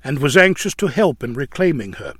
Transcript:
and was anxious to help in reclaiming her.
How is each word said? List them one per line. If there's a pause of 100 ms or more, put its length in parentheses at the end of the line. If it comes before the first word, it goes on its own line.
and
was
anxious
to
help
in
reclaiming
her.